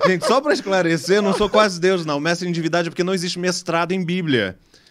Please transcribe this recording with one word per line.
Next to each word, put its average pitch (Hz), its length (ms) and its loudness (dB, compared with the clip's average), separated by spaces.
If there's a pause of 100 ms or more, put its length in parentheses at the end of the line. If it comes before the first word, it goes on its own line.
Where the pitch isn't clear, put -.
gente, 185 200 2
só 240 140 2
pra 294 140 2
esclarecer, 180 640 0
eu 214 40 2
não 196 120 2
sou 202 160 0
quase 208 300 2
Deus, 180 260 0
não. 147 140 -2
Mestre 170 280 -2
em 175 40 -2
divindade 170 360 0
é 160 40 -8
porque 175 120 -2
não 185 100 -2
existe 175 260 -4
mestrado 175 520 -2
em 190 120 -2
Bíblia. 151 540 0 (340)